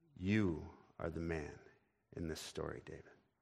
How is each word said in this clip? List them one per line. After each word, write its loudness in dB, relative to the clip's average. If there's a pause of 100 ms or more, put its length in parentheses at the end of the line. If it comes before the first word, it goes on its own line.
(180)
You 6 (360)
are 0
the -4
man 0 (640)
in -4
this -4
story, -6
David. -12 (380)